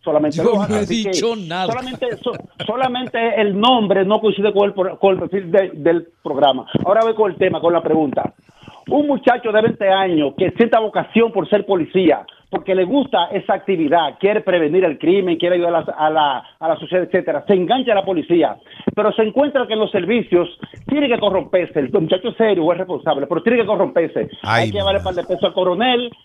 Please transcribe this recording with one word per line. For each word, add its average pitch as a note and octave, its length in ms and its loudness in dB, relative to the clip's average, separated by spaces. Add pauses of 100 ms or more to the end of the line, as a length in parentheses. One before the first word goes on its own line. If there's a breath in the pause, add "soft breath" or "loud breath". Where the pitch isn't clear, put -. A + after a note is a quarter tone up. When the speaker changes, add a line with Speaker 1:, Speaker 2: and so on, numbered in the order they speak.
Speaker 1:
Solamente D3+ 340 0
Speaker 2:
Yo D#3+ 60 -2
Speaker 1:
lo A#3 120 2
Speaker 2:
no G3+ 80 0
Speaker 1:
hace, G#3 100 -4
Speaker 2:
he G#3+ 60 -2
Speaker 1:
así A3 240 -2
que G3 80 -2
Speaker 2:
dicho A3+ 260 -2
nada. F#3 300 -6
Speaker 1:
solamente, B3 540 -6
so-, A#3+ 120 -6 (320)
solamente A#3 720 -2
el G3+ 180 0
nombre G#3 460 4
no G#3+ 160 2
coincide G#3 320 0
con G3+ 160 2
el, G3 60 -4
pro-, F#3 260 -4
con F#3+ 140 4
el F#3 60 -2 (100)
perfil F#3 220 -4
de, F#3+ 240 2
del E3 320 0 (140)
programa. C#3+ 440 0 (200 loud breath)
Ahora G#3 180 4
voy A3 120 0
con G#3+ 160 0
el D3+ 60 -12
tema, F3 240 0
con E3 100 2
la E3 100 2
pregunta. D#3 520 -2 (540 loud breath)
Un D4 200 2
muchacho A#3+ 440 0
de G#3+ 100 4
veinte A3+ 280 0
años F3 480 2
que F3+ 140 0
sienta A#3 280 2
vocación A3 520 0
por G3+ 180 -2
ser G3+ 160 2
policía, E3+ 600 2 (240 loud breath)
porque F#3 260 -4
le F#3 80 2
gusta G3+ 480 0
esa G3+ 220 -2
actividad, D#3+ 680 0
quiere G#3 220 2
prevenir F3+ 420 2
el D#3 160 0
crimen, F3+ 380 2
quiere F3+ 180 0
ayudar E3+ 200 0
a E3 60 2
la, - 160 -8
a D#3 120 2
la, D3 280 0 (220 loud breath)
a D#3+ 80 -4
la D#3+ 120 2
sociedad, F3 260 -2
etcétera, D#3+ 420 -2
se G3+ 60 4
engancha G#3+ 400 2
a - 20 4
la F#3+ 80 2
policía, D#3+ 540 0 (360 loud breath)
pero G#3 200 0
se A3+ 80 0
encuentra B3+ 460 0
que G#3+ 60 -4
en A3 60 -2
los G#3 120 0
servicios F#3 580 0 (380 loud breath)
tiene C#4+ 200 0
que A#3 120 0
corromperse. F#3 600 0
El C3 140 -2
muchacho F#3 360 0
es - 80 -10
serio, F#3 360 2
es F3 40 -2
responsable, D3+ 500 -4
pero D#3+ 160 -4
tiene A#3+ 160 2
que A3 80 0
corromperse. E3+ 640 -2 (140)
Speaker 3:
Ay, A3+ 220 2
Speaker 1:
Hay G#2+ 60 -4
que G3+ 80 -4
llevarle G3 200 0
Speaker 3:
mamá. F#3+ 120 -4
Speaker 1:
un F3+ 40 -8
par E3+ 80 -4
de - 100 -10
pesos F3 120 -2
al F3 80 -2
coronel, A#3 560 0 (160 loud breath)